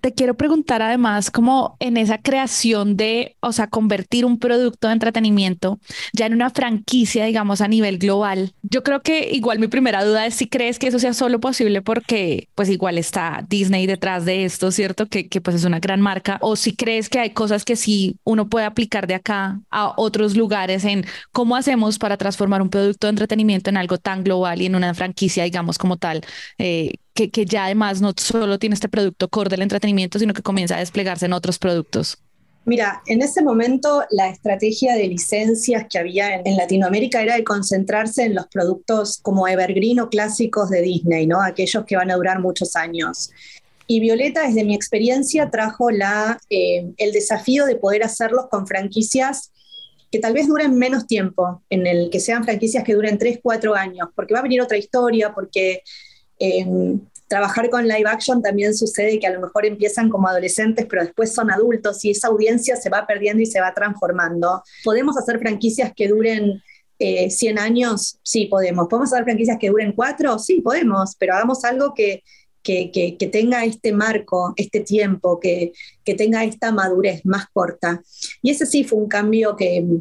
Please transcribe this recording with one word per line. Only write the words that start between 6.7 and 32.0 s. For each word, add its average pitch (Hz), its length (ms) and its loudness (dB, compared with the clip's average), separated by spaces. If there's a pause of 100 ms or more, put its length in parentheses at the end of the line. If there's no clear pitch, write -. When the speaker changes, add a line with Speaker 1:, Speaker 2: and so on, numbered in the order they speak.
Speaker 1:
digamos, 208 360 0
a 208 60 0
nivel 208 320 2
global. 196 540 0 (100)
Yo 254 220 -2
creo 277 180 0
que 320 300 0
igual 226 260 0
mi 220 80 2
primera 226 380 2
duda 214 220 2
es 226 80 -4
si - 140 -2
crees 240 300 -2
que 269 100 -2
eso 240 120 2
sea 247 120 2
solo 240 280 0
posible 226 420 0
porque, 214 720 -2
pues, 196 140 0
igual 180 300 0
está 165 500 -4
Disney 190 380 2
detrás 185 380 -2
de 185 200 0
esto, 185 260 -2
¿cierto? 196 380 -2
Que, 196 200 -4
que, 190 120 -2
pues, 175 160 0
es 170 80 2
una 170 160 2
gran 190 200 0
marca. 196 400 -2
O 220 140 0
si 208 220 -2
crees 226 320 -2
que 262 100 0
hay 226 120 0
cosas 214 340 -2
que 240 100 0
sí 202 480 0
uno 220 260 0
puede 220 180 0
aplicar 214 420 -2
de 185 60 0
acá 196 460 -4 (100)
a 208 260 0
otros 214 400 2
lugares 190 480 0
en 202 200 0 (280)
cómo 247 240 2
hacemos 233 420 2
para 202 180 0
transformar 196 460 0
un 185 80 0
producto 202 380 0
de 214 40 2
entretenimiento 214 580 2
en 196 60 0
algo 180 220 -2
tan 190 240 -4
global 180 400 0
y 185 40 0
en 185 100 0
una 180 180 2
franquicia, 185 480 -2
digamos, 175 360 -2
como 180 180 2
tal, 160 240 -4 (380)
eh, 165 340 -2 (240)
que, 226 140 0
que 214 160 0
ya 196 180 -2
además 196 360 0
no 202 160 2
solo 208 440 0
tiene 220 140 0
este 202 140 -4
producto 196 400 0
core 202 220 -2
del 185 120 -2
entretenimiento, 202 580 0
sino 214 140 0
que - 80 -8
comienza 180 340 -2
a - 40 -4
desplegarse 180 460 -4
en 180 60 0
otros 180 260 -2
productos? - 600 -2 (460)